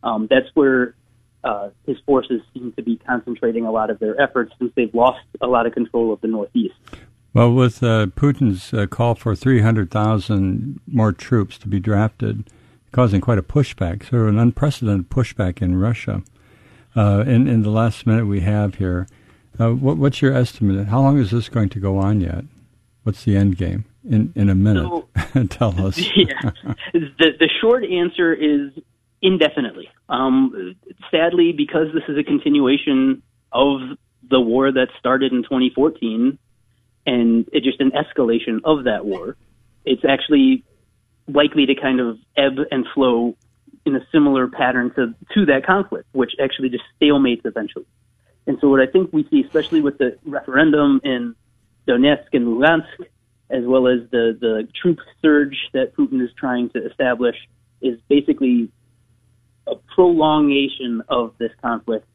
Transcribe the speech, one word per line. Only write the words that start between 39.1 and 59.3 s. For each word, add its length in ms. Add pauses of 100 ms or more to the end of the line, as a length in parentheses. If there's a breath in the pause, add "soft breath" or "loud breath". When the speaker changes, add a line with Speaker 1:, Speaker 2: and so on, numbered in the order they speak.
Speaker 1:
it's 180
actually 600 (640)
likely 400
to 80
kind 240
of 180 (180)
ebb 220 (140)
and 240
flow 420 (480)
in 100
a 160
similar 360
pattern 480
to, 180 (220)
to 100
that 180
conflict, 500
which 180 (120)
actually 260
just 160 (140)
stalemates 460
eventually. 400 (600)
And 120
so 80
what 120
I 80
think 260
we 160
see, 140
especially 380
with 180
the 260
referendum 800
in 320 (520)
Donetsk 460
and 140
Lugansk, 580 (440)
as 160
well 200
as 140 (120)
the, 280
the 340
troop 240 (240)
surge 360 (160)
that 200
Putin 300
is 140
trying 320
to 200
establish, 460 (460)
is 260
basically 600 (1000)